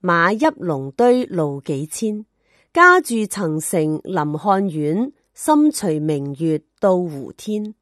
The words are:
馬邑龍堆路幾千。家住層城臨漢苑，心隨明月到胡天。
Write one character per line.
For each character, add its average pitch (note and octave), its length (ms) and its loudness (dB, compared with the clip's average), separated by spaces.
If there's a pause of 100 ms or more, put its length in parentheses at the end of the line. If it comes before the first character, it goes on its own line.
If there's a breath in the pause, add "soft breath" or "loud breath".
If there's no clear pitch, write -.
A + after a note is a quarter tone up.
馬 F3 320 2
邑 D4+ 240 0
龍 C#3 340 -4
堆 B3 340 4
路 D3 360 -4
幾 C#3+ 240 -4
千。 G#3+ 400 -6 (480)
家 F4+ 260 6
住 A3+ 260 -2
層 D#3+ 320 -4
城 D#3 440 -2
臨 D3+ 360 -4
漢 G3 320 0
苑， D#3+ 440 -2 (200 soft breath)
心 D4+ 380 2
隨 D#3+ 300 -2
明 C#3+ 360 -2
月 D#3 240 0 (200)
到 F#3+ 160 4
胡 D3+ 340 -6
天。 G#3+ 500 -8